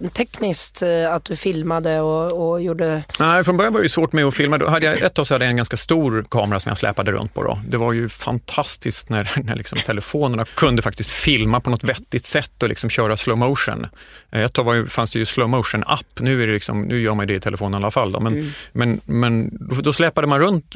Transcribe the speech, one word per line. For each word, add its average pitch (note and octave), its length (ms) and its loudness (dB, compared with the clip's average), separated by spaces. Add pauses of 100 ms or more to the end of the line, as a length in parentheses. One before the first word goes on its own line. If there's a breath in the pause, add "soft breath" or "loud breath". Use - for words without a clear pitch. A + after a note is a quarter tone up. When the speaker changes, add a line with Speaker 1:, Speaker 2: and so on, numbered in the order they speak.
(140)
Speaker 1:
tekniskt, - 680 -4
eh, E3+ 320 0
att E3 120 -2
du E3+ 100 -4
filmade D#3+ 640 -2
och, E3 500 0
och F3 100 -2
gjorde? E3 420 -2 (160)
Speaker 2:
Nej, E3 240 4
från F3 140 4
början G#3+ 160 2
var A3 60 4
det F#3+ 60 4
ju D3+ 40 2
svårt D#3+ 240 2
med D#3 120 4
att C3+ 100 2
filma. D3 220 2
Då D#3 120 2
hade D#3 160 2
jag, D#3 160 2
ett F#3 120 2
tag D3 140 0
så D3 60 2
hade B2+ 120 2
jag B2 40 2
en A#2+ 80 2
ganska A#2 200 0
stor C3+ 520 2
kamera G#2 300 2
som - 100 -4
jag G#2 80 -2
släpade G#2 340 0
runt G#2 220 -4
på - 100 -2
då. - 240 0
Det B2 100 -2
var A#2 160 2
ju A#2 160 -2
fantastiskt - 1000 -4
när, G#2+ 260 -2
<laughs> C#3 80 0
när A2+ 120 -4
liksom - 240 -6
telefonerna A#2 680 -2
kunde B2 360 2
faktiskt G#2 300 -4
filma A#2 480 2
på B2+ 100 -4
något B2 140 0
vettigt - 420 -4
sätt - 380 -2
och A2+ 60 2
liksom A2+ 200 -2
köra A2 280 2
slow A#2 200 0
motion. A#2 500 0 (440 loud breath)
Eh, A2 100 0
ett B2 120 0
tag B2+ 100 0
var A#2 100 2
ju, A#2 140 2
fanns A2+ 240 -2
det A#2 80 -2
ju A2 60 0
slow A#2+ 240 0
motion A#2 380 0
app. - 320 -4
Nu B2 240 0
är A2 40 0
det A2 60 2
liksom, G#2 280 -2
nu A#2 200 -2
gör G#2+ 140 0
man G2+ 120 -2
ju G#2 60 0
det F#2+ 40 0
i - 20 -2
telefonen G2+ 340 -4
i G2+ 100 -2
alla G#2 80 0
fall A2+ 200 0
då. - 80 -2
Men, A2+ 140 0
Speaker 1:
Mm. D3+ 140 -4 (240 loud breath)
Speaker 2:
men, A#2 340 0
men A#2 440 0 (180)
då, B2+ 140 -4
då C#3+ 120 2
släpade D#3 340 2
man C#3+ 120 4
runt F3 360 2